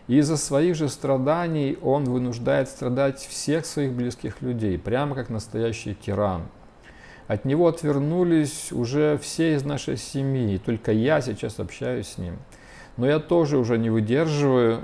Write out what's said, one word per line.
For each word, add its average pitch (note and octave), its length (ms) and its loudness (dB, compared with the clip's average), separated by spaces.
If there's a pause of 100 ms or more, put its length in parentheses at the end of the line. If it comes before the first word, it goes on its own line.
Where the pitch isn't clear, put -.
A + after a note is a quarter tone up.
И A#2+ 100 4
из-за D3+ 180 4
своих D3+ 400 2
же D3+ 140 0
страданий C#3+ 920 0
он C#3+ 220 2
вынуждает B2 640 0
страдать C3+ 520 -2
всех - 460 -4
своих C#3 280 -2
близких B2 480 -6
людей, A2 360 -2
прямо C3 380 -2
как B2 140 -6
настоящий A2+ 680 -4
тиран. G2 480 -2 (840)
От G#2+ 180 -2
него D#3+ 240 4
отвернулись D#3+ 1040 0
уже C#3+ 460 0
все D#3+ 360 0
из C#3 80 -2
нашей C#3+ 320 -4
семьи, C3 600 -2
и - 20 -2
только A2+ 340 -2
я C3 300 4
сейчас A#2 400 -6
общаюсь A#2+ 460 -6
с - 100 -14
ним. F2+ 180 -8 (600)
Но A#2+ 100 2
я D3+ 120 4
тоже D#3 380 2
уже A#2 200 2
не A2+ 120 2
выдерживаю B2+ 960 4